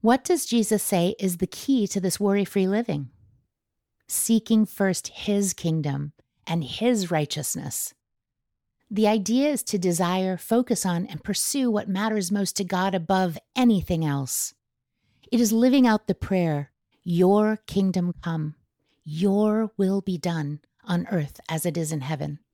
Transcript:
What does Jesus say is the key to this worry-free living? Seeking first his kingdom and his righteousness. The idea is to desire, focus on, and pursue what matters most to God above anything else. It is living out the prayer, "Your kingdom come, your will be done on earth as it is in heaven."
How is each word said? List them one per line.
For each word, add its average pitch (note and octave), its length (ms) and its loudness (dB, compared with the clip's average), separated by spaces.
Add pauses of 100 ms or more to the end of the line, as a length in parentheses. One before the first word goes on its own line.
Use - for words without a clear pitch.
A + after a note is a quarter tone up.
What B3 220 4
does F4 220 0
Jesus A3 380 0
say F3+ 360 0
is F3+ 180 -2
the F3 100 -2
key B3 400 0
to G3 120 -2
this F3+ 200 -2
worry-free G3+ 480 2
living? F#3+ 420 -2 (1000)
Seeking A3 580 2
first F#3+ 420 -2
his G3+ 460 -2
kingdom D3 600 -4 (320)
and E3+ 180 -2
his G#3 460 -2
righteousness. D3 840 -4 (960)
The G#3+ 180 2
idea A3+ 420 2
is C#4+ 140 -2
to - 140 -4
desire, F#3 600 0
focus A#3 480 0
on, F3+ 220 -2
and D3 140 -10
pursue - 480 -2
what G#3 200 -2
matters G3+ 420 -2
most G3+ 240 -2
to G3+ 80 -2
God F#3 320 0
above F#3 420 0 (160)
anything F#3+ 520 2
else. C#3 480 -4 (760)
It A#3 120 2
is A3 100 2
living B3+ 340 6
out A3 220 2
the F#3+ 80 0
prayer, E3 560 0 (320)
"Your G3 540 4 (100)
kingdom F#3 460 0 (100)
come, D#3 320 -4 (480)
your G#3 720 0
will G3 240 2
be F#3+ 180 -4
done D3+ 440 -4 (240)
on F3 220 -2
earth D#3 420 -4
as D#3+ 160 -4
it E3 100 -2
is D#3+ 160 -2
in D#3 80 -4
heaven." D3 400 -6 (140)